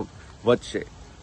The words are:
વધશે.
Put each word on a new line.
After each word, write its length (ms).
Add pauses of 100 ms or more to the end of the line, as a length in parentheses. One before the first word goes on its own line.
(440)
વધશે. 380 (420)